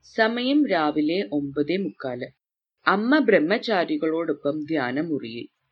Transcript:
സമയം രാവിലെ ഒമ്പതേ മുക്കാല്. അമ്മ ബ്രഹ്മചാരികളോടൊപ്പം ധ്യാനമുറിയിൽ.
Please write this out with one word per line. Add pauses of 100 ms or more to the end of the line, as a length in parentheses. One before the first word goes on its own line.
(160)
സമയം
രാവിലെ
ഒമ്പതേ
മുക്കാല്. (600)
അമ്മ
ബ്രഹ്മചാരികളോടൊപ്പം
ധ്യാനമുറിയിൽ. (260)